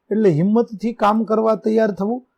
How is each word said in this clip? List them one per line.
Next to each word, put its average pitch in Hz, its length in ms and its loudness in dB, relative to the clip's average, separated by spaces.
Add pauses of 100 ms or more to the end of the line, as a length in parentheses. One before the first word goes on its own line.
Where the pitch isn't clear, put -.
(100)
એટલે 208 200 2
હિંમતથી 214 640 0
કામ 220 320 0
કરવા 220 300 0
તૈયાર 220 380 0
થવું, 214 340 -6 (120)